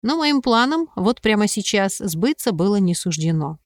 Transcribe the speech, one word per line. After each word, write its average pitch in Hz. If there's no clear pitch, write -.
Но 262
моим 294
планам 262
вот 202
прямо 208
сейчас 196
сбыться 202
было 190
не 180
суждено. 160